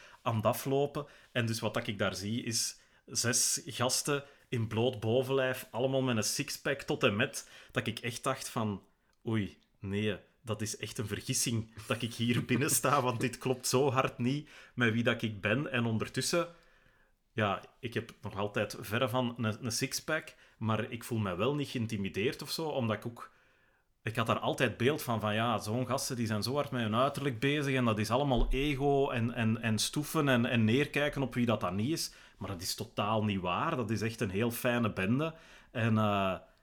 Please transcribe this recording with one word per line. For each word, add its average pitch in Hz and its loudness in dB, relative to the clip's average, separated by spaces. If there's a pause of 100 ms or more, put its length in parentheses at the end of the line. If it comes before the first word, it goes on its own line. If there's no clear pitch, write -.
(220)
aan 117 0
het 110 2
aflopen. 139 0 (260)
En 120 0
dus 113 0
wat 107 -2
dat 113 -2
ik 104 -4
daar 95 0
zie 104 -4
is - -4 (260)
zes - 0
gasten 139 0 (260)
in 113 -2
bloot 110 0
bovenlijf, 127 0
allemaal 131 0
met 127 2
een 104 2
sixpack - -4
tot - -2
en 107 6
met, - -2 (220)
dat 120 -2
ik 113 -4
echt 127 -6
dacht - -2
van, 107 -2 (440)
"Oei, 110 -2 (220)
nee, 101 -2 (240)
dat 110 -4
is 104 -6
echt - -10
een 107 -4
vergissing 110 -2 (140)
dat 120 -2
ik 117 -6
hier 117 0
binnen 131 2
sta, 143 2
want 123 0
dit 127 -2
klopt 127 -2
zo 131 4
hard - 0
niet 135 -2 (240)
met 117 2
wie 117 2
dat 117 0
ik 110 -4
ben." 120 0
En 120 0
ondertussen, 117 0 (840)
ja, 101 0 (180)
ik 113 -8
heb - -4 (100)
nog 98 -10
altijd 104 -2
verre 110 -2
van 120 0
een, 110 -2
een 113 -4
sixpack, - -4 (220)
maar 110 -2
ik 117 -8
voel 113 -2
me 95 0
wel 123 0
niet 143 -4
geïntimideerd 110 -2
of 147 -10
zo, 165 -4
omdat 123 0
ik - -6
ook... - -12 (720)
Ik 110 -6
had 113 0
daar 101 2
altijd 123 0
beeld 139 2
van, 117 -2
van 104 0
ja, 113 2
zo'n 110 -2
gasten 131 -2
die 117 0
zijn 107 0
zo 120 -2
hard 143 -2
met 123 -2
hun 107 0
uiterlijk 135 0
bezig 139 2
en 127 2
dat 110 4
is 107 0
allemaal 127 4
ego 139 2
en, 120 0
en, 113 2
en 110 2
stoeven 147 0
en, 120 6
en 117 2
neerkijken 143 2
op 127 -2
wie 120 0
dat 110 4
dan 87 -2
niet 113 0
is. - -4 (260)
Maar 98 -6
dat 95 -6
is - -6
totaal 107 0
niet 101 2
waar. 107 0
Dat 117 -2
is 107 0
echt 113 -2
een 110 0
heel 110 2
fijne 117 0
bende. 131 0 (380)
En, 113 2
eh, 101 4 (300)